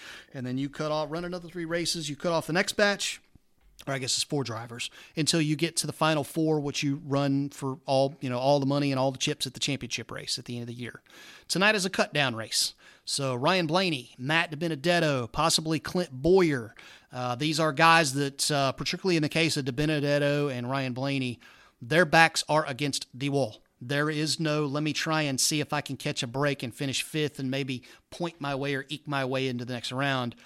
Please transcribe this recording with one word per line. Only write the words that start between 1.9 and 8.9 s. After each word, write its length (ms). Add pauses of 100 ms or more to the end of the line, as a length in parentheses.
you 80
cut 160
off 140
the 80
next 180
batch, 480 (640)
or 60
I 60
guess 160
it's 100
four 200
drivers, 440 (280)
until 260
you 120
get 220
to 100
the 60
final 320
four, 360
which 220
you 220
run 460
for 340
all, 380
you 80
know, 80
all 200
the 60
money 260